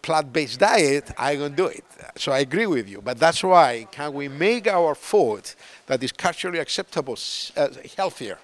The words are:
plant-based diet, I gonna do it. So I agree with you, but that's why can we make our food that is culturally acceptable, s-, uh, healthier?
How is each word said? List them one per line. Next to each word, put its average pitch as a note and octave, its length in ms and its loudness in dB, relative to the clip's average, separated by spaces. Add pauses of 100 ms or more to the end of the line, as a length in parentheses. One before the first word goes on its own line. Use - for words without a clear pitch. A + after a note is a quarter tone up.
plant-based C#3+ 560 0
diet, F3 580 4
I C#3+ 180 0
gonna C#3+ 140 -4
do E3 160 0
it. - 200 -6 (320)
So - 140 -4
I C3+ 80 2
agree D#3 280 0
with B2 200 0
you, G2+ 140 -14
but A#2+ 160 -6
that's D#3+ 260 4
why C#3 460 6
can D3 240 -8
we C#3+ 140 -6
make G3 400 0
our E3+ 260 2
food D3+ 500 0 (440)
that C3 160 -2
is B2 80 -4
culturally F3 480 -4
acceptable, D#3 540 -4
s-, - 440 -10
uh, C#3+ 120 2 (280)
healthier? C3 460 -6